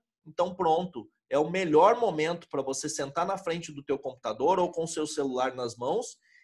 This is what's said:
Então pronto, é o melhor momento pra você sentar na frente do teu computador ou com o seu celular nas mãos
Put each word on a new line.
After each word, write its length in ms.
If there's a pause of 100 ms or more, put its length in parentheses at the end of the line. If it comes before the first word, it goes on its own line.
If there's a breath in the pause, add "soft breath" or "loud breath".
(260)
Então 300
pronto, 540 (200)
é 80
o 120
melhor 500
momento 500
pra 120
você 280
sentar 360
na 120
frente 340
do 120
teu 160
computador 580
ou 140
com 140
o 20
seu 180
celular 480
nas 220
mãos 420 (260 soft breath)